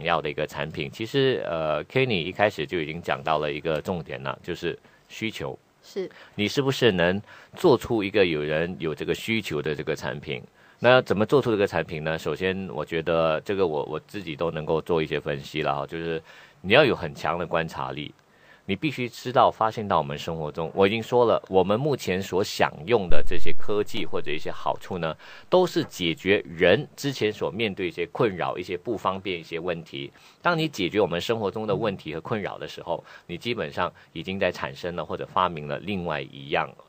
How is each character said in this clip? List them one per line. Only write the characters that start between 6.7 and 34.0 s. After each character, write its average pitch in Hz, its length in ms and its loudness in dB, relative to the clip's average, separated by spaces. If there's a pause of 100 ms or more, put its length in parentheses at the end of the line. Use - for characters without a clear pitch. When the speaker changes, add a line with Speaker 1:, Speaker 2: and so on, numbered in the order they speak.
Speaker 1:
是 123 200 4
能 92 300 2 (340)
做 147 220 4
出 113 260 -2
一 101 60 -2
个 95 160 4
有 76 160 0
人 78 380 -2
有 76 160 -4
这 - 100 -8
个 - 80 0
需 110 260 -4
求 76 220 -4
的 76 140 -4
这 76 80 -6
个 76 120 -4
产 69 240 -8
品？ 65 220 -10 (380)
那 127 240 6
怎 101 120 -2
么 104 80 2
做 139 160 2
出 120 120 0
这 104 60 0
个 98 100 2
产 82 180 -4
品 78 180 -8
呢？ 80 140 -2
首 78 180 -6
先， 92 380 -4
我 73 100 -6
觉 82 200 -4
得 82 380 0
这 104 120 -6
个 95 140 2
我， 76 160 -4
我 78 240 -8
自 101 160 -12
己 80 120 -10
都 82 140 -4
能 80 160 -6
够 80 160 0
做 80 220 0
一 - 20 -4
些 73 140 -4
分 73 200 -4
析 73 220 -8
了 71 140 -2
哈， 71 100 -6
就 82 140 -10
是 82 200 -6 (420)
你 95 120 0
要 151 100 8
有 104 120 2
很 76 180 -6
强 80 240 -4
的 87 80 -6
观 82 220 -2
察 67 240 -8
力。 71 200 -12 (580)
你 98 60 -4
必 156 160 -4
须 123 160 -6
知 - 240 -12
道， 117 180 6
发 110 220 0
现 107 160 -8
到 90 100 2
我 76 60 0
们 71 140 -8
生 82 200 -8
活 76 140 -8
中， 82 240 -6
我 98 100 6
已 98 40 6
经 113 120 -2
说 123 220 2
了， 104 240 2
我 95 160 4
们 104 160 0
目 143 160 -2
前 95 260 -2
所 92 220 -2
享 - 260 0 (160)
用 101 220 2
的 - 180 12
这 92 120 10
些 - 200 12
科 104 240 8
技 - 240 0
或 85 160 0
者 73 80 -2
一 76 80 -2
些 85 140 -4
好 - 260 -4
处 - 200 -8
呢， 80 180 -4 (340)
都 180 160 4
是 170 200 -2
解 82 280 -4
决 95 320 0
人 87 480 4
之 - 160 -6
前 110 220 -2
所 90 180 -6
面 98 240 -4
对 90 140 -6
一 82 40 -8
些 85 160 -6
困 107 280 0
扰、 67 220 -4
一 90 40 -6
些 90 160 -8
不 107 200 -6
方 95 240 -4
便、 92 180 -6
一 - 20 -12
些 82 160 -10
问 85 280 -6
题。 69 260 -12 (300)
当 175 180 0
你 160 80 0
解 90 220 -4
决 98 100 0
我 95 80 4
们 85 140 -2
生 113 180 -2
活 98 100 -2
中 110 160 -6
的 101 80 -2
问 101 220 -2
题 78 180 -12
和 80 60 -8
困 107 220 -6
扰 62 160 -8
的 73 100 -10
时 - 160 -14
候， - 180 -6 (240)
你 85 120 -10
基 120 160 -6
本 82 180 -6
上 90 180 -2 (220)